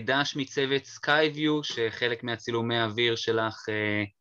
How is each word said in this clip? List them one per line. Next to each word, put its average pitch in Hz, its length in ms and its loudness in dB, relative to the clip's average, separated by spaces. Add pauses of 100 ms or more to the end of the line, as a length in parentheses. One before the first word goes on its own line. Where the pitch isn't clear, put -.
דש 135 300 0
מצוות 135 500 0
סקייוויו, 151 800 2
שחלק 117 600 -2
מהצילומי 117 540 -2
האוויר 117 380 2
שלך, 110 540 -2
אה, 107 340 0 (180)